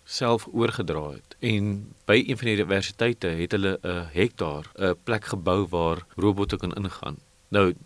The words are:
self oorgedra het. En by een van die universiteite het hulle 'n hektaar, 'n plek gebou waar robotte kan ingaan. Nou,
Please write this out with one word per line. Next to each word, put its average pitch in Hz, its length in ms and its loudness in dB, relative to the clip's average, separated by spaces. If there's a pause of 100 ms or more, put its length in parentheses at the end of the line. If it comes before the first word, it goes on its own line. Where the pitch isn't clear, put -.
self 117 480 0
oorgedra 82 600 -2
het. - 280 -18
En 104 460 -2 (200)
by 113 200 6
een 127 100 -2
van 120 100 -4
die 107 100 2
universiteite 98 720 0
het 85 240 -2
hulle 98 300 0
'n 87 300 -4
hektaar, 80 520 0 (140)
'n 92 260 2
plek 110 200 -2
gebou 92 460 0
waar 82 340 0 (120)
robotte 101 400 2
kan 90 160 -6
ingaan. - 440 -8 (320)
Nou, 98 260 6 (100)